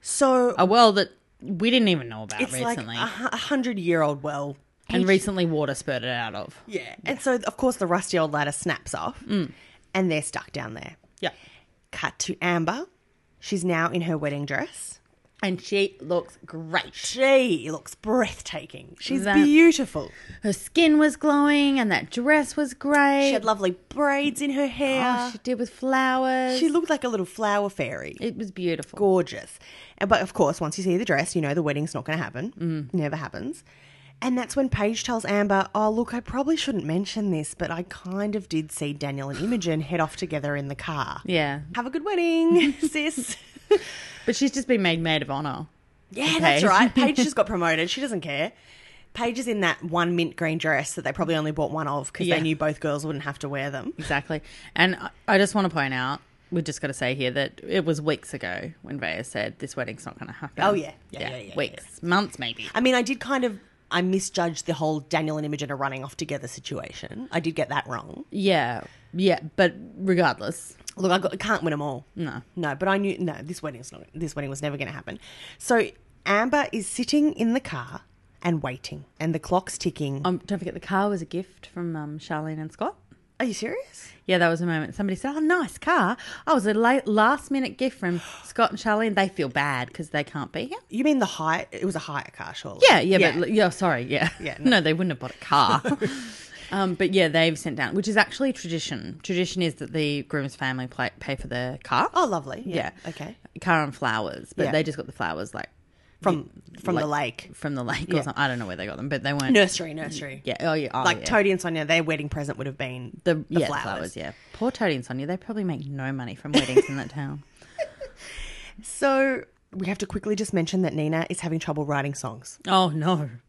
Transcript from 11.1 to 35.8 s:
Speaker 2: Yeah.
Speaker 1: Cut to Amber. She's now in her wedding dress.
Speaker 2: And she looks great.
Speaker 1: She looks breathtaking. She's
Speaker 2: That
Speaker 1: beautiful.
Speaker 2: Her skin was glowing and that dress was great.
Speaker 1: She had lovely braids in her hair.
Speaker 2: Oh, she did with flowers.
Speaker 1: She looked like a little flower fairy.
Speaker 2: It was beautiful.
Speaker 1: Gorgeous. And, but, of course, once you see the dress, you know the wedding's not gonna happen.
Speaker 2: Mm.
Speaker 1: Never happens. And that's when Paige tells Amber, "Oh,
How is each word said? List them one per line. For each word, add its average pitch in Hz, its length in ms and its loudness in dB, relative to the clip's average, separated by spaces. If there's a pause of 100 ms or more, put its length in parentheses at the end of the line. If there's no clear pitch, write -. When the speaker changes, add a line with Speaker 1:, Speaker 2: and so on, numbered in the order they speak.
Speaker 2:
Yeah. 180 100 -2 (600)
Speaker 1:
Cut - 280 -6
to - 200 -4
Amber. 175 460 0 (540)
She's 180 260 -4
now 170 240 2
in 180 120 0
her 165 140 0
wedding 143 300 -2
dress. - 540 -6 (440)
Speaker 2:
And 190 180 -2
she 196 380 0
looks 170 460 -2
great. 165 500 -4
Speaker 1:
She 254 760 4
looks - 240 -8
breathtaking. - 1040 -4
She's 269 260 -2
Speaker 2:
That 302 180 8
Speaker 1:
beautiful. 294 680 6 (320)
Speaker 2:
Her 208 100 2
skin 311 440 4
was 302 200 6
glowing 285 600 4
and 214 120 2
that 156 180 0
dress 285 460 2
was 294 180 0
great. 277 540 4
Speaker 1:
She 269 60 4
had 208 120 0
lovely 202 260 2 (180)
braids 285 520 0
in 285 100 0
her 277 160 2
hair. 262 360 0 (140)
Speaker 2:
Oh, 247 140 -2
she 226 80 -12
did 247 200 -2
with 233 120 -2
flowers. 262 880 2
Speaker 1:
She 311 100 4
looked 330 200 2
like 294 140 2
a 247 60 -2
little 202 160 0
flower 202 440 0
fairy. 78 520 -6
Speaker 2:
It 226 160 -4
was 208 120 -8
beautiful. 175 480 -4
Speaker 1:
Gorgeous. 185 640 2 (380)
And, 196 120 -2
but, - 120 6
of 185 120 -8
course, 156 280 0
once 160 160 -4
you 196 60 -8
see 180 140 2
the 220 80 -2
dress, 156 300 0
you 170 60 2
know 143 120 -2
the 170 100 0
wedding's 147 300 -2
not - 120 -6
gonna 156 160 -2
happen. 143 360 -8
Speaker 2:
Mm. 160 360 -4
Speaker 1:
Never 151 220 -2
happens. 202 480 -10 (580)
And 247 160 0
that's 247 180 -6
when 269 140 2
Paige 214 340 0
tells 226 220 -2
Amber, 202 500 2
"Oh, 214 160 4